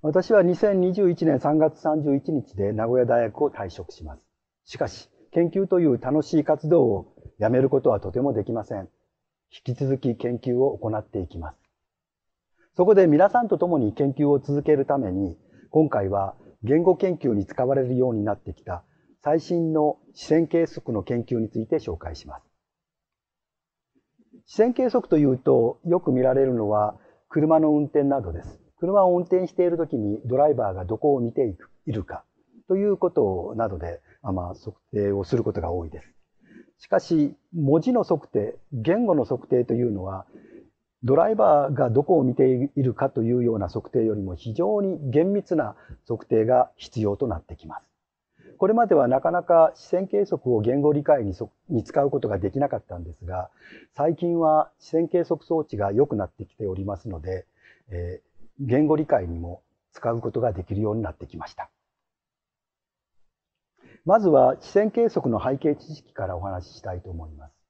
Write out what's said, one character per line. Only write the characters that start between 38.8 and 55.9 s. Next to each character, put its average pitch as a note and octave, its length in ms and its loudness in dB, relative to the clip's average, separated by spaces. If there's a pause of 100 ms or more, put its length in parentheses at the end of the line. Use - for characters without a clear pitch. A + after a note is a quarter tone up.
語 F#3 80 2
の C3 100 2
測 - 240 -6
定 B2 160 2
と C3 100 -2
い A#2+ 100 0
う A2+ 80 -2
の F#2 120 -6
は、 F#2+ 220 -10 (800)
ド C3 120 4
ラ F#3 140 4
イ A3 40 0
バ D#3 360 4
ー C#3 40 -2
が B2+ 160 0
ど C3+ 140 4
こ F3+ 140 4
を C#3 40 4
見 B2 120 0
て C3 420 2
い C#3+ 60 0
る B2 120 0
か C3+ 160 -2
と A#2 120 -4
い A#2 120 0
う B2 80 0
よ A#2 120 2
う G#2+ 40 -2
な F#2 100 -4
測 - 220 -10
定 A#2+ 140 0
よ A2 100 0
り G#2 80 -6
も F2+ 120 -8
非 A2 200 -10
常 G3+ 280 0
に F#3+ 160 -4 (120)
厳 E3 220 2
密 F#3+ 240 -2
な A2+ 200 -4 (300)
測 - 220 -8
定 A2 160 2
が B2+ 320 2
必 - 240 -10
要 G2+ 160 0
と C3+ 100 -4
な F#2 100 -4
っ D#2+ 60 -12
て - 140 -16
き - 100 -20
ま - 140 -16
す。 - 120 -20 (720)
こ F#3+ 60 2
れ A3 60 2
ま A#3 120 2
で G3 80 4
は C3+ 140 4
な C3 120 2
か E3 120 -2
な F3 100 -2
か E3 320 6
視 - 140 -20
線 F#3 180 -2
計 G3+ 180 0
測 C3 300 -2
を G#2+ 60 2
言 B2 200 0
語 D3 120 4
理 C#3+ 100 0
解 C#3+ 220 2
に G2 100 -4
そ-、 G#2+ 160 -10 (180)
に A#2+ 140 -2
使 - 180 -2
う C#3+ 100 2
こ C#3 100 -2
と A#2+ 80 -4
が G2+ 100 -4
で F#2 140 -4
き C3+ 80 -4
な C#3+ 80 0
か A#2+ 80 -4
っ G#2+ 40 -6
た - 160 -16
ん F2 60 -12
で E2+ 100 -14
す - 120 -20
が、 F2+ 260 -8 (460)
最 D#3 180 0
近 E3+ 240 -2
は D#3 400 2
視 - 120 -20
線 E3 180 0
計 F3 160 0
測 D#3+ 200 -4
装 E3+ 120 -2
置 D3+ 200 -4
が G2+ 140 -2